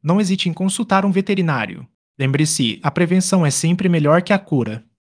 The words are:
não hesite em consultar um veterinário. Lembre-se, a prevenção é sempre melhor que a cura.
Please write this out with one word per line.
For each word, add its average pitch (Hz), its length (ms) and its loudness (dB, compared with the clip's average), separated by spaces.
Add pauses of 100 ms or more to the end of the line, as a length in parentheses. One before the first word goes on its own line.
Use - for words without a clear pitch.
não 180 180 2
hesite 185 300 0
em - 20 -2
consultar 196 540 -2
um 202 40 2
veterinário. 165 760 -2 (320)
Lembre-se, 139 640 0
a 147 80 -2
prevenção 180 540 2
é 147 60 2
sempre 180 380 0
melhor 165 320 4
que 190 140 0
a 190 40 2
cura. 113 460 -4 (340)